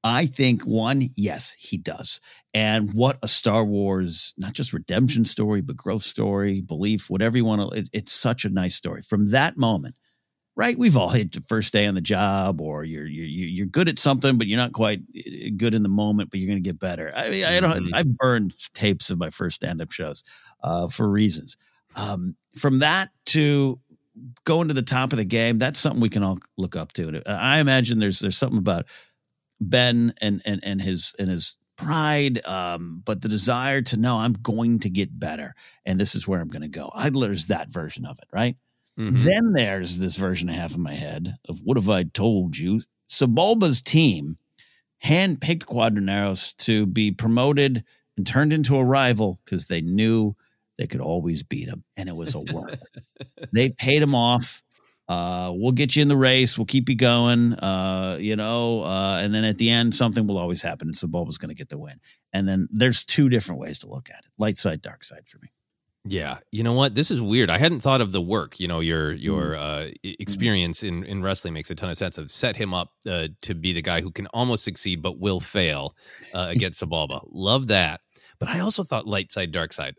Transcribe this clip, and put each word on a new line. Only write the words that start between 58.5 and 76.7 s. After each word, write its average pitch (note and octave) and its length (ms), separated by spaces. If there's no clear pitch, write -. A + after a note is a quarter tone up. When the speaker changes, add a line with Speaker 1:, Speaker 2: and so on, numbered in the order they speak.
Speaker 1:
uh, F#2+ 380
and G#2 120
then G#2+ 100
at G#2+ 140
the A#2 120
end, A#2 240
something A2+ 340
will G2+ 100
always F2 240
happen, E2 280
and D#2+ 60
Sebulba's E2 420
gonna D#2+ 160
get D2 160
the D2 80
win. D2 220
And G2 140
then F#2+ 240
there's A#2 340
two C#3+ 240
different F#2 320
ways D2 180
to - 80
look - 220
at - 160
it. - 120
Light G#2+ 200
side, D#2+ 240
dark - 220
side - 240
for - 120
me. - 100
Speaker 2:
Yeah. E2 320
You G#2+ 120
know A#2 100
what? C3 220
This D3 160
is C3 100
weird. G#2+ 280
I F2 80
hadn't D3+ 220
thought C3+ 220
of G2+ 100
the F#2 100
work. F2 380
You F#2 80
know, E2+ 120
your, D#2+ 340
your, D2+ 400
Speaker 1:
Mm. D#2 60
Speaker 2:
uh, D2 320
e-, G2 80
Speaker 1:
Mm. - 80
Speaker 2:
experience G2 640
in, F2+ 200
in G2 200
wrestling F#2 300
makes D#2 180
a E2+ 40
ton F2+ 140
of D#2+ 80
sense F2+ 220
of D2+ 120
set A#2 260
him G2 180
up, F2 160
uh, E2 220
to G#2+ 140
be F2 180
the E2 80
guy E2+ 200
who F2 100
can G2+ 160
almost A#2 360
succeed F2+ 380
but F#2 180
will F#2 200
fail, D2+ 560
uh, F#2 160
Speaker 1:
<laughs> - 20
Speaker 2:
against F#2+ 300